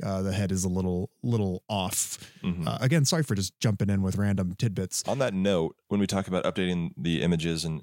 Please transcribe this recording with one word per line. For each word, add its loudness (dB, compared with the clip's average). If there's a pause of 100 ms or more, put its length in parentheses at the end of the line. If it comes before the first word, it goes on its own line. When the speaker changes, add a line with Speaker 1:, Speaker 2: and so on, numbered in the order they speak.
Speaker 1:
uh, -2
the 0
head 0
is 0
a 0
little, -2 (140)
little 0
off. -2 (240)
Speaker 2:
Mm-hmm. -2
Speaker 1:
Uh, -2
again, 4
sorry 2
for -2
just -4
jumping 2
in 2
with 0
random 0
tidbits. -2
Speaker 2:
On 0
that 2
note, 2 (120)
when 0
we 4
talk 0
about 0
updating 0
the 0
images 2
and, -4